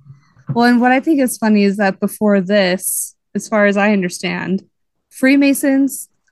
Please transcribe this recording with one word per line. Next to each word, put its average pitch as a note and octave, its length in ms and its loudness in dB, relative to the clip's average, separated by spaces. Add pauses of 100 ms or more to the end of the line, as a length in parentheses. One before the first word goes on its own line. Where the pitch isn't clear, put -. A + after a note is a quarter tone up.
(540)
Well, A#3 120 2
and A#3+ 160 4
what B3+ 100 4
I C4 80 2
think C#4+ 220 0
is B3+ 160 -2
funny G#3+ 260 2
is G3+ 140 0
that G3 220 -2
before G3+ 420 0
this, F#3 760 -2 (180)
as G3+ 140 -8
far G#3 180 0
as G3+ 120 2
I G3+ 160 2
understand, F3+ 680 -4 (460)
Freemasons C#4 1000 0 (220)